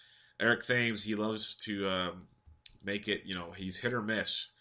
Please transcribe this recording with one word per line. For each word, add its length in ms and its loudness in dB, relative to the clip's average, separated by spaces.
Eric 260 4
Thames, 380 4
he 140 0
loves 480 0
to, 240 0
um, 400 -2
make 240 -4
it, 160 0
you 100 -6
know, 160 -6
he's 300 -4
hit 120 0
or 80 0
miss, 500 0